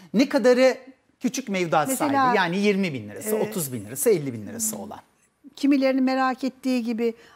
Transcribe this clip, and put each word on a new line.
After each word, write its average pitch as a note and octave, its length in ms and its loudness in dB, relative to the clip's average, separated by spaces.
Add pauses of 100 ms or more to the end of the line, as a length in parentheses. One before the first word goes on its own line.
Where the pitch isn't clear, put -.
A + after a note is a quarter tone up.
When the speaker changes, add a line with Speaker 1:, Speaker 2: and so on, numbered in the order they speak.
(140)
Speaker 1:
Ne C4 160 2
kadarı B3 480 4 (420)
küçük - 300 -4
mevduat E3+ 380 0
Speaker 2:
Mesela, C4+ 360 0
Speaker 1:
sahibi, B3 140 2
yani F3 200 0
yirmi G3 360 0
bin G#2+ 160 -8
lirası, G#2 260 -8
Speaker 2:
e, G#3+ 140 -2
Speaker 1:
otuz C#3+ 240 -6
bin A2 120 -8
lirası, C3+ 240 -2
elli D3 240 0
bin G#2+ 140 -10
lirası A2 300 -6
olan? G2 220 -14 (560)
Speaker 2:
Kimilerinin C4+ 480 2
merak C4 400 0
ettiği B3+ 400 -2
gibi A3+ 300 -2 (220)